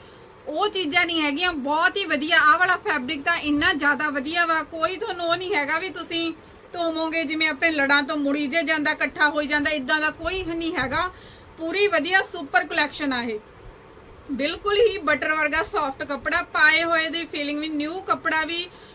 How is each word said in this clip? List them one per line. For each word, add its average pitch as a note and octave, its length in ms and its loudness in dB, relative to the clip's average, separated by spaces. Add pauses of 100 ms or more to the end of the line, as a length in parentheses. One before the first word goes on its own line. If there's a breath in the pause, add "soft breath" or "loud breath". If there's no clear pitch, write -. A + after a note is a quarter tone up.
(480 loud breath)
ਉਹ E4+ 220 0
ਚੀਜ਼ਾਂ F4+ 360 0
ਨਹੀਂ E4+ 160 -2
ਹੈਗੀਆਂ। D4+ 320 0
ਬਹੁਤ D4+ 440 0
ਹੀ G4 80 -2
ਵਧੀਆ। D#4 360 2
ਆਹ D4+ 180 6
ਵਾਲਾ F4+ 200 4
ਫੈਬਰਿਕ C#4+ 440 -4
ਤਾਂ E4+ 160 0
ਇੰਨਾ D4 340 2
ਜ਼ਿਆਦਾ C#4+ 380 0
ਵਧੀਆ D#4 340 0
ਵਾ, D#4+ 200 2
ਕੋਈ E4 320 -2
ਤੁਹਾਨੂੰ F4+ 280 -6
ਉਹ E4+ 100 2
ਨਹੀਂ F#4 200 -4
ਹੈਗਾ D4 240 0
ਵੀ F#4 120 -4
ਤੁਸੀਂ E4+ 400 -4 (420 loud breath)
ਧੋਵੋਗੇ, D#4+ 500 -2
ਜਿਵੇਂ D#4 260 0
ਆਪਣੇ E4 220 0
ਲੜਾਂ C#4+ 320 4
ਤੋਂ D#4 140 -4
ਮੁੜੀ C#4+ 300 0
ਜੇ E4 160 0
ਜਾਂਦਾ, D4+ 280 0
ਇਕੱਠਾ D4+ 380 0
ਹੋਈ D4+ 180 0
ਜਾਂਦਾ, D4 240 0
ਇਦਾਂ D4+ 300 0
ਦਾ D#4 120 2
ਕੋਈ E4+ 320 -4
ਨਹੀਂ E4 300 -4
ਹੈਗਾ। D4+ 340 -2 (480 loud breath)
ਪੂਰੀ F4+ 320 2
ਵਧੀਆ E4+ 320 2 (100)
ਸੁਪਰ E4+ 340 0
ਕਲੈਕਸ਼ਨ D4 480 -2
ਆ B3 100 -2
ਇਹ। A3 160 -4 (920)
ਬਿਲਕੁਲ E4+ 460 0
ਹੀ G4+ 220 4
ਬਟਰ D#4 340 0
ਵਰਗਾ D#4 320 0
ਸੌਫਟ D4 380 -4
ਕੱਪੜਾ, D4 400 -2
ਪਾਏ D#4+ 400 4
ਹੋਏ D#4+ 260 2
ਦੀ E4 160 -4
ਫੀਲਿੰਗ D4 340 -4
ਵੀ, D#4 100 -4
ਨਿਊ D#4 320 -4
ਕੱਪੜਾ D#4+ 440 0
ਵੀ। E4+ 220 -4 (280 loud breath)